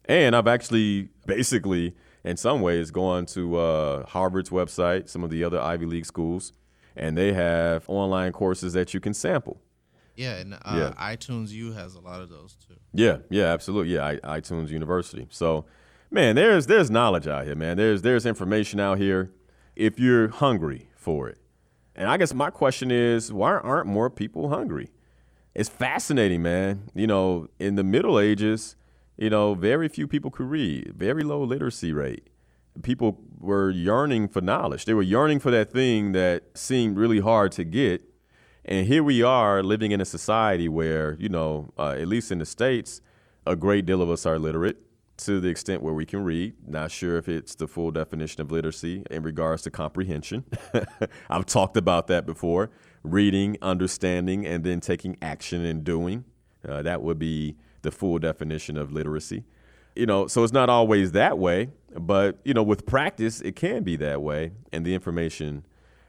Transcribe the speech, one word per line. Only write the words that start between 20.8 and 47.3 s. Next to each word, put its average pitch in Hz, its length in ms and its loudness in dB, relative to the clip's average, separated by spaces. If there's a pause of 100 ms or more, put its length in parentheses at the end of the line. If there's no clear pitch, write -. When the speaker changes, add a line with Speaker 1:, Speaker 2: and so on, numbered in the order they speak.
Speaker 1:
for 71 340 -4
it. - 100 -16 (580)
And 95 120 -4
I 143 80 2
guess 180 160 2
my 139 180 -2
question 127 420 0
is, 117 400 2
why 110 220 2
aren't 143 340 -2
more 104 200 2
people 113 420 -6
hungry? 147 420 -6 (600)
It's - 160 -4
fascinating, 123 760 0
man. 95 520 -2
You 107 140 0
know, 95 400 0 (100)
in 101 160 -2
the 101 80 2
Middle 107 380 4
Ages, 107 560 0 (400)
you 107 140 -2
know, 104 240 2
very 123 340 2
few 151 180 -6
people 143 240 -2
could 127 160 -6
read, 127 500 -4
very 135 280 -2
low 147 180 -2
literacy 120 500 -2
rate. 69 360 -6 (540)
People 123 380 0 (180)
were 98 320 2
yearning 107 580 2
for - 120 -4
knowledge. 90 440 -2
They 113 100 2
were 104 80 4
yearning 135 380 4
for 135 100 0
that 113 220 4
thing 117 400 2
that 90 440 0
seemed 117 400 0
really 110 240 4
hard 104 320 4
to 90 120 -4
get. 90 380 0 (640)
And 95 220 0
here 147 180 4
we 131 180 4
are 113 400 4
living 107 300 0
in 101 80 0
a 95 60 -2
society 101 640 0
where, 78 520 -2
you 107 80 -4
know, 78 500 -4
uh, 73 120 -2
at 71 180 -6
least 113 240 -2
in 90 60 -2
the 78 80 -6
States, - 540 -2 (460)
a 90 80 0
great 95 320 2
deal 92 140 2
of 85 100 0
us 85 140 -2
are 80 140 0
literate 78 400 -2 (380)
to 101 220 -2
the 90 100 0
extent 87 340 -4
where 80 120 -2
we 78 120 -4
can 98 180 -6
read. 90 300 -2 (120)
Not 78 240 -6
sure 85 280 -2
if 82 100 -6
it's 82 260 -6